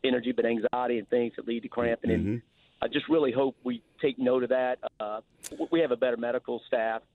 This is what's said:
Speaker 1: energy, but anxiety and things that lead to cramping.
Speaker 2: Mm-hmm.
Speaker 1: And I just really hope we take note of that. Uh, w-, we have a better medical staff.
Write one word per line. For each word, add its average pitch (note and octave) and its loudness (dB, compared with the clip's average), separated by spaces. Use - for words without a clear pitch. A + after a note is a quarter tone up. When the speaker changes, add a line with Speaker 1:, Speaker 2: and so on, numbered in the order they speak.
Speaker 1:
energy, B2 2
but A2+ 0
anxiety A#2+ 0
and G2+ -6
things A#2+ 0
that - -10
lead A#2 -4
to B2+ -12
cramping. A#2 -2
Speaker 2:
Mm-hmm. A2 0
Speaker 1:
And A#2 -2
I A#2 -2
just C#3+ -2
really D3 4
hope C3+ 0
we A#2+ -4
take C#3+ 0
note B2+ 4
of A#2+ -4
that. B2+ 2
Uh, G#2+ -6
w-, D#3+ -6
we E3 4
have C#3+ 2
a A#2+ 2
better B2 2
medical A#2+ -4
staff. A2+ 0